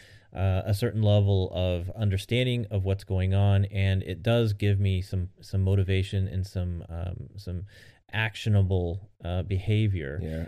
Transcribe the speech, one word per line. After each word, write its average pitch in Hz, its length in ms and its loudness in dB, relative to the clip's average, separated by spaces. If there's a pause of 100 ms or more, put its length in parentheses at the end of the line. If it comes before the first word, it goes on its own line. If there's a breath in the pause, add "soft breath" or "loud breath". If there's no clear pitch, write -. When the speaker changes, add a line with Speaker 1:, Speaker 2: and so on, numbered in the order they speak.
(380 soft breath)
Speaker 1:
uh, 92 280 2
a 104 80 0
certain 110 280 0
level 101 520 4
of 90 380 -2
understanding 113 800 0
of 98 140 -2
what's 95 200 -2
going 92 300 0
on, 98 320 4
and 98 380 0
it 85 200 -8
does 117 300 2
give 101 260 2
me 95 220 2
some, 92 280 -4 (120)
some 95 220 -2
motivation 95 640 2
and 92 180 -4
some, 87 440 -6
um, 87 380 -8 (100)
some 90 280 -8 (480 soft breath)
actionable, 98 960 0 (160)
uh, 90 180 -2
behavior, 95 800 0
Speaker 2:
Yeah, 80 200 -6
I - 40 -8